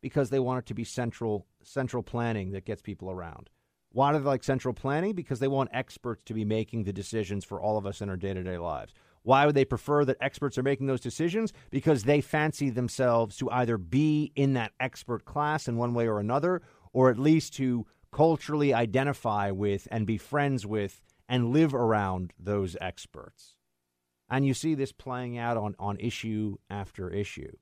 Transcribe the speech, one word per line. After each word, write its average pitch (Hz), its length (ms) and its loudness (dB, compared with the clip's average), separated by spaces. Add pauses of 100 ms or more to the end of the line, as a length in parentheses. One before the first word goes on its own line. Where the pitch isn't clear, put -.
Because 135 280 0
they 135 100 0
want 127 200 -2
it 123 80 -12
to - 60 -10
be 113 120 -6
central, 113 600 -4 (160)
central 127 420 -6
planning 113 480 -4
that 95 140 -10
gets 107 160 -8
people 95 300 -10
around. 87 380 -12 (420)
Why 135 200 4
do 151 80 2
they 135 60 -4
like 135 180 0
central 131 300 0
planning? 160 400 -2
Because 143 260 -6
they 135 80 0
want 135 260 0
experts 120 520 -8
to - 80 -10
be 110 120 -2
making 110 380 -2
the 98 100 -4
decisions 101 500 -4
for - 160 -8
all 107 180 0
of 98 80 -4
us 98 160 -8
in 101 80 -4
our 92 80 -6
day-to-day 92 400 -4
lives. 78 360 -8 (300)
Why 135 220 8
would 151 100 6
they 135 100 6
prefer 147 400 2
that 127 160 0
experts 135 360 -4
are 127 60 -2
making 135 240 0
those 131 140 -2
decisions? 175 500 -2 (200)
Because 135 320 4
they 147 180 6
fancy 151 480 0
themselves 117 680 2
to 127 120 -2
either 117 280 2
be 151 580 2
in 139 180 2
that 113 260 -2
expert 123 460 -6
class 151 420 -2
in 120 100 -2
one 120 160 0
way 117 140 2
or 104 120 0
another, 147 420 0 (320)
or 131 160 8
at 113 80 2
least 151 380 4
to 123 320 0 (240)
culturally 147 640 4
identify 113 800 0
with 98 380 -2
and 110 160 0
be 110 120 0
friends 139 480 0
with 104 360 -4 (260)
and 123 240 0
live 151 220 6
around 101 680 0
those 95 400 -2
experts. - 760 -12 (760)
And 135 160 0
you 135 80 2
see 156 220 -2
this 135 160 -4
playing 123 460 -8
out 117 200 -2
on, 104 220 -4
on 101 200 -2
issue 107 580 -4 (120)
after 98 400 -8
issue. - 420 -6 (100)